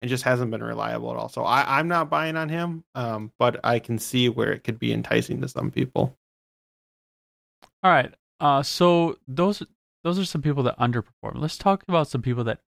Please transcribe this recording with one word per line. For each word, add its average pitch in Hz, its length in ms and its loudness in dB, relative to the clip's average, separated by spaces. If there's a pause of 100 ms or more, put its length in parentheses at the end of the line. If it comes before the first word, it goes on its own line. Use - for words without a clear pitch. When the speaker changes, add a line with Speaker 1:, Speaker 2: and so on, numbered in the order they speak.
Speaker 1:
and 123 80 -6
just 127 160 -2
hasn't 123 260 2
been 110 120 -6
reliable 113 480 -6
at 117 60 -8
all. 113 120 -8
So 120 160 -6
I, 135 340 2
I'm 160 100 0
not 165 220 -2
buying 160 260 -2
on 160 120 -4
him, 165 360 -6 (100)
um, 113 440 -6
but 120 240 2
I 120 160 2
can 113 200 -4
see 123 300 0
where 113 240 0
it - 120 -8
could 113 140 -4
be 117 140 -2
enticing 117 500 -2
to - 60 -6
some - 220 -6
people. - 460 0 (1700)
Speaker 2:
All 185 80 6
right. 135 220 4 (280)
Uh, 143 220 4
so 170 560 4 (100)
those, 175 340 0 (400)
those 175 160 0
are 190 60 0
some 160 180 -4
people 139 220 2
that 120 140 0
underperformed. 120 580 -2
Let's - 220 -6
talk 196 300 2
about 165 200 2
some 123 140 -4
people 120 220 -2
that 113 160 -2 (120)